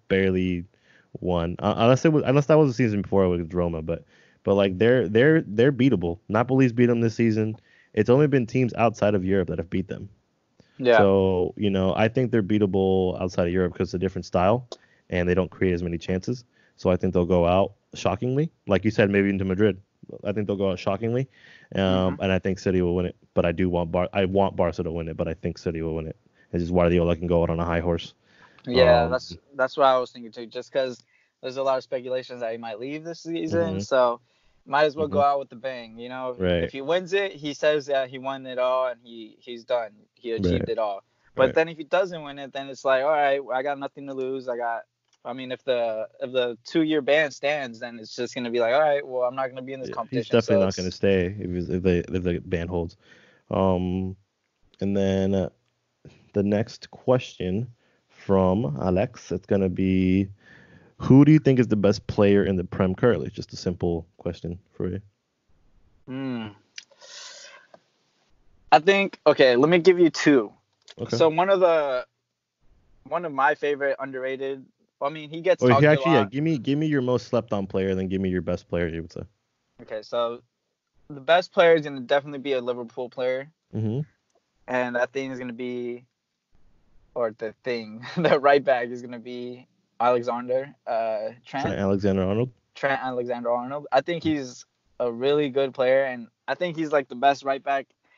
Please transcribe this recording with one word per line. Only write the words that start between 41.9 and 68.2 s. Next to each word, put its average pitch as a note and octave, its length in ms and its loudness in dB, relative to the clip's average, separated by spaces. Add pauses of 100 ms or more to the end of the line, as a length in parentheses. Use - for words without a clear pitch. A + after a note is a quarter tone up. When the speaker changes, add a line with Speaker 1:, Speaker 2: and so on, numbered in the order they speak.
Speaker 2:
win C#3+ 160 -14
it, C3+ 140 -14
then C3+ 160 -10
it's C3 160 -14
like, C3 180 2
"All D3 80 2
right, C#3+ 300 2 (120)
I C3 100 -2
got C#3+ 160 -4
nothing C#3 280 -12
to C3+ 60 -10
lose. C3 340 -6
I A#2+ 100 -6
got," A#2 260 -6 (420)
I B2 80 -10
mean, C3 180 -12
if B2 120 -10
the, A2+ 440 -2 (140)
if B2+ 100 -8
the B2 320 -2
two-year D#3 380 0
ban C#3+ 300 2
stands, C3+ 480 -6
then A#2+ 200 -14
it's G#2+ 160 -18
just B2 200 -6
gonna A#2+ 160 -6
be A#2+ 80 0
like, A#2 140 2
"All C#3+ 80 4
right, D3 240 2
well, B2+ 180 -4
I'm B2 120 -2
not C3+ 140 -4
gonna C3 140 -12
be C3+ 100 -12
in C3 60 -12
this B2+ 100 -12
Speaker 1:
Yeah, - 60 -10 (140)
he's A#2+ 160 -4
Speaker 2:
competition." - 20 -14
Speaker 1:
definitely A2 300 2
Speaker 2:
So F#2+ 80 4
Speaker 1:
not F#2+ 40 0
Speaker 2:
it's G2 60 -4
Speaker 1:
gonna F#2 160 -4
stay G2 480 2
if, F2+ 120 -6
he's, F2+ 180 -4
if F2+ 140 -2
they, F2+ 160 4
if F2+ 240 -4
the F2 160 -2
ban E2+ 280 -6
holds. F2 300 -6 (520)
Um, F#2 640 0 (640)
and G2 160 -2
then, G2 400 2
uh, F#2 140 -2 (840)
the G2+ 100 0
next G#2 480 -4
question A#2+ 760 -2 (400)
from G2 720 0
Alex, F#2 500 -2
it's F2+ 140 -6
gonna G2 240 0
be, F#2+ 600 2 (680)
"Who C#3 280 8
do D3+ 60 8
you D#3 80 8
think C3+ 200 4
is A2+ 80 2
the A2 80 0
best G2 320 2
player G2+ 360 4
in F#2+ 140 0
the E2+ 60 -2
Prem F#2 320 0
currently?" G2 340 2
Just - 240 -12
a - 40 -14
simple F2 500 -4 (100)
question E2+ 420 -10 (120)
for - 180 -6
you. F#2+ 120 -8 (1080)
Speaker 2:
Hmm. B2+ 400 -8 (2250)